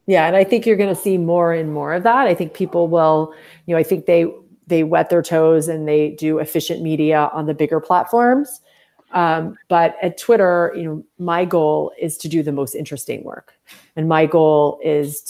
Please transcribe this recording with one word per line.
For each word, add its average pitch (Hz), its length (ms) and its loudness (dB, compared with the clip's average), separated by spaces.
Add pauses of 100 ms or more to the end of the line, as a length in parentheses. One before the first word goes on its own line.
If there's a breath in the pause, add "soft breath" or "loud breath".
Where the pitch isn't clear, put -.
Yeah, 170 200 2
and 170 100 0
I 196 80 6
think 226 200 0
you're 220 120 4
gonna 196 180 0
see 190 220 -2
more 170 340 2
and 160 220 -4
more 147 200 -6
of 180 100 -4
that. 240 240 4
I 180 60 2
think 165 200 -4
people 175 340 -2
will, 156 460 2 (320 loud breath)
you 170 100 -2
know, 160 40 2
I 165 40 2
think 160 220 -2
they, 170 200 4 (420)
they 165 160 2
wet 160 260 0
their 175 120 2
toes 160 460 2
and 156 180 -6
they 151 260 0
do 156 280 -2
efficient 156 420 -4
media 151 520 0
on 156 120 -6
the 151 80 -4
bigger 151 280 -2
platforms. 240 800 0 (500 soft breath)
Um, 165 460 -2 (100)
but 170 340 2
at 180 160 -4
Twitter, 180 580 2
you 175 80 -8
know, 156 200 -8 (160)
my 175 260 -2
goal 151 540 0
is 160 200 -6
to 165 100 -10
do 156 120 0
the 147 120 -4
most 139 200 -6
interesting 143 500 -10
work. - 300 -18 (420 soft breath)
And 160 140 -2
my 160 160 4
goal 156 560 4
is 147 480 -2